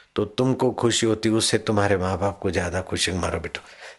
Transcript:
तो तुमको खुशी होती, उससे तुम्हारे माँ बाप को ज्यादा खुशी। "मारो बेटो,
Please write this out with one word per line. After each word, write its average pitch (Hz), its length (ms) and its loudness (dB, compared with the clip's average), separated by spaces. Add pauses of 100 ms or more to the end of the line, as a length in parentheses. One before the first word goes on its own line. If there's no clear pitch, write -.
(160)
तो 104 80 2
तुमको 127 460 2
खुशी 117 360 2
होती, 110 220 0
उससे 110 300 2
तुम्हारे 101 380 2
माँ 92 220 -2
बाप 98 240 -2
को 98 80 -2
ज्यादा 90 320 -2
खुशी। - 300 -4
"मारो 87 280 -2
बेटो, - 200 -10 (380)